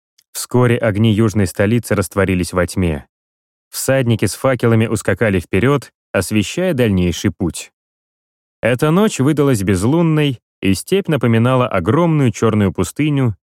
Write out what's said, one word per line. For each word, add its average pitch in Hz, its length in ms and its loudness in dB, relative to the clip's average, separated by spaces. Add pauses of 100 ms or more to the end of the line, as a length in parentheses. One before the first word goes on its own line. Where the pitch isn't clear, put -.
(320)
Вскоре 123 460 0
огни 110 340 0
южной 104 360 0
столицы 110 480 -2
растворились 95 580 -2
во 90 120 0
тьме. 82 420 -4 (640)
Всадники 120 560 0
с - 80 -4
факелами 117 540 0
ускакали 101 520 0
вперёд, 120 520 0 (200)
освещая 110 600 -2
дальнейший 95 580 0
путь. - 400 -6 (920)
Эта 127 300 0
ночь 202 280 2
выдалась 139 440 2
безлунной, 143 760 0 (220)
и 95 140 2
степь - 320 -2
напоминала 123 600 2
огромную 139 640 0
чёрную 104 400 0
пустыню, 135 640 -2 (100)